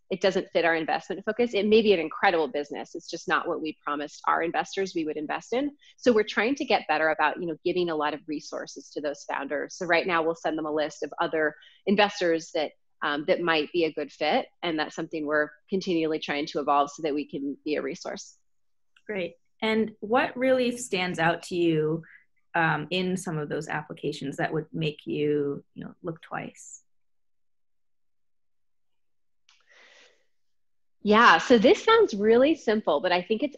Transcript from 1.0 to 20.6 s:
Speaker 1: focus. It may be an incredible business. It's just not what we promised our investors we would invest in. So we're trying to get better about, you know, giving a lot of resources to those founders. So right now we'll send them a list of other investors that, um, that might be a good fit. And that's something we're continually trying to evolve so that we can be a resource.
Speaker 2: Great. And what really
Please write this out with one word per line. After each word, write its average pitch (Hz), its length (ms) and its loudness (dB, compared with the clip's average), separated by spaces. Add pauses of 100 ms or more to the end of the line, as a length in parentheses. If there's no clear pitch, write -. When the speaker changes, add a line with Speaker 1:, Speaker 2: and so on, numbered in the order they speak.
Speaker 1:
focus. 240 300 -2
It 202 120 0
may 220 160 8
be 202 100 6
an 180 60 4
incredible 160 480 2
business. 147 480 -6
It's 170 160 -14
just - 160 -10
not 160 220 0
what 147 120 -4
we 156 240 -8
promised 147 440 -6
our 156 160 2
investors 170 500 -4
we 165 100 -4
would 151 120 -6
invest 151 360 -6
in. 285 200 -2 (240)
So - 160 4
we're 214 100 4
trying 233 340 -2
to 302 80 -6
get 220 220 0
better 156 240 2
about, 151 300 0
you 170 80 -6
know, 156 160 -6
giving 175 260 0
a 156 60 -4
lot 147 180 -2
of 147 140 -8
resources 143 640 -10
to 160 100 -10
those 143 240 -6
founders. 139 500 -6
So 180 120 -8
right 170 200 2
now 170 160 0
we'll 165 140 -2
send 160 200 -4
them 156 100 -4
a 151 60 -6
list 151 300 -4
of 147 180 -8
other 156 360 0 (300)
investors 190 680 2
that, 151 160 -2 (320)
um, 147 240 -2
that 180 140 2
might 160 320 0
be 165 140 0
a 156 60 -4
good 143 200 -8
fit. 160 340 0 (160)
And 160 160 -2
that's - 160 -4
something 160 320 -6
we're 151 240 0 (180)
continually 160 520 -2
trying 147 260 -4
to 160 140 -6
evolve 143 320 2
so 156 100 -14
that 147 120 -2
we 147 100 -2
can 139 400 -8
be 151 100 -2
a - 80 -2
resource. - 540 -10 (680)
Speaker 2:
Great. 196 300 -8 (260)
And 220 380 0
what 247 380 -2
really 254 400 2